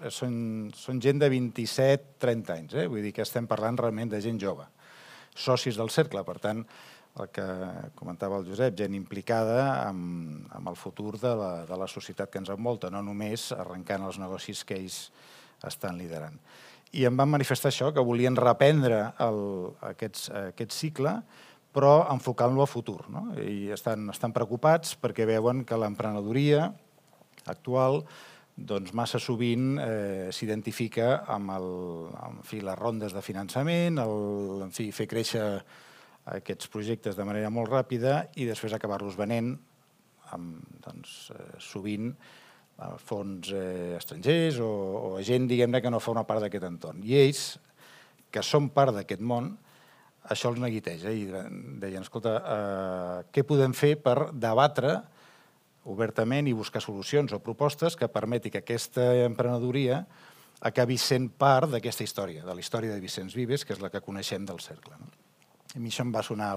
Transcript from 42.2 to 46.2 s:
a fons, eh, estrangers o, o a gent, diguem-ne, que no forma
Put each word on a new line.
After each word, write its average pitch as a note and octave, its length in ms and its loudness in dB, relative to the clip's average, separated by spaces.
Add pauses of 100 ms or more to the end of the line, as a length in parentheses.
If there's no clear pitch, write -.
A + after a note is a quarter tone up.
a F2+ 180 -10
fons, G2 540 -6
eh, F2+ 420 -4
estrangers C#3 640 2
o, A2+ 80 0
o G2+ 480 -2
a F#2+ 80 -4
gent, B2 240 2
diguem-ne, A#2+ 320 4
que A#2+ 100 0
no A2+ 120 0
forma A2+ 260 0